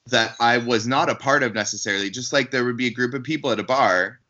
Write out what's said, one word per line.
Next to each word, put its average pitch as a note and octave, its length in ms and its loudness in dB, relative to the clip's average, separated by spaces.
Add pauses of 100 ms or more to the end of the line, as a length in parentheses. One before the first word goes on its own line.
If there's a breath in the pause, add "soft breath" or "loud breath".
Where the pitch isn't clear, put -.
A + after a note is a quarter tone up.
that A2+ 340 2
I A#2+ 160 4
was A#2 300 0
not C#3 240 2
a A2+ 40 0
part C#3 280 0
of A2+ 100 0
necessarily. G2+ 560 -4
Just B2 240 -10
like C3+ 180 0
there B2+ 140 0
would B2 140 -2
be B2 80 0
a A#2 80 -2
group B2 180 -2
of C#3 100 -6
people C#3+ 300 -4
at G#2 80 0
a - 20 -2
bar, G#2 680 2